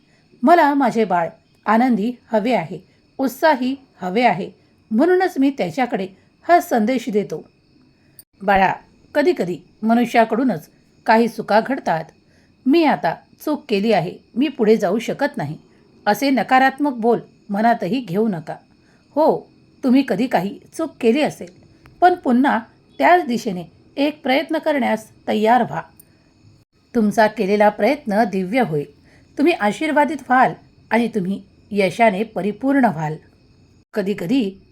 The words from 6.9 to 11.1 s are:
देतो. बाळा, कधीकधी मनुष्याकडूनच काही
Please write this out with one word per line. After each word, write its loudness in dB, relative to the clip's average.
देतो. -4
बाळा, 2
कधीकधी 0
मनुष्याकडूनच 0
काही 4